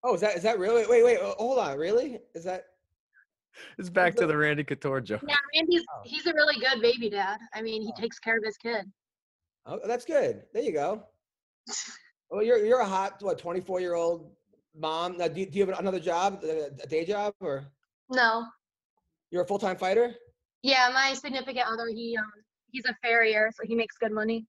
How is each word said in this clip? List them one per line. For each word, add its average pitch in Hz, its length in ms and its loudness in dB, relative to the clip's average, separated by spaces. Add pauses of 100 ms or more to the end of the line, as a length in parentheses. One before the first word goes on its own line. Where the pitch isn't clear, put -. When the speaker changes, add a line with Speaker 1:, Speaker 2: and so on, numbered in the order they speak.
Speaker 1:
Oh, 247 80 2
is 170 60 0
that, 208 160 0
is 175 80 -4
that 220 160 2
really? 220 260 2
Wait, 226 200 6
wait, 240 160 6
uh, 196 160 -2
hold 247 220 0
on, 143 180 -2
really? 226 420 0 (160)
Is 165 80 -12
that 180 220 -6 (1120)
Speaker 2:
It's 185 120 -10
back 180 200 6
Speaker 1:
is 165 60 -2
Speaker 2:
to - 60 4
Speaker 1:
that 170 120 4
Speaker 2:
the 151 40 2
Randy 147 280 2
Couture 135 340 -2
joke. 104 260 -4
Speaker 3:
Yeah, 294 100 0 (200)
Randy's, 339 260 4 (140)
Speaker 1:
Oh. 214 80 -14
Speaker 3:
he's 302 240 -8
a 339 60 0
really 294 260 4
good 254 220 0
baby 233 280 2
dad. 202 300 -2 (140)
I 214 80 -8
mean, 220 200 -6
he 220 160 -6
Speaker 1:
Oh. - 40 -8
Speaker 3:
takes 233 180 -8
care 226 180 0
of 208 60 -2
his 214 140 -8
kid. 226 280 -4 (800)
Speaker 1:
Oh, 156 200 -8
that's 240 180 -4
good. 180 400 0 (100)
There 220 100 -4
you 226 100 -2
go. 165 300 -2 (640)
Speaker 3:
<laughs> - 60 -12 (560)
Speaker 1:
Well, 196 120 -2
you're, 226 240 4
you're 247 140 4
a 226 80 2
hot, 190 340 -4
what, 190 160 -2
twenty-four-year-old 175 920 -4 (440)
mom. 160 420 -4
Now, 175 100 -2
do 156 140 -4
you, 190 40 -2
do 190 140 -6
you 196 80 4
have 185 100 -4
another 185 220 -2
job, 180 440 0
a, 156 260 -4 (120)
a - 60 -14
day 160 180 -2
job, 208 340 -4
or? 143 260 -6 (440)
Speaker 3:
No. 233 360 2 (840)
Speaker 1:
You're 175 140 0
a - 20 0
full-time 196 320 -2
fighter? 220 380 2 (480)
Speaker 3:
Yeah, 254 280 4
my 269 220 2
significant 254 540 -4
other, 226 220 -4
he, 226 280 -6
um, 214 140 -6 (400)
he's 247 140 -8
a 240 180 -2
farrier, 220 520 4
so - 120 -10
he 226 80 0
makes 226 240 -2
good 226 120 2
money. 220 380 -2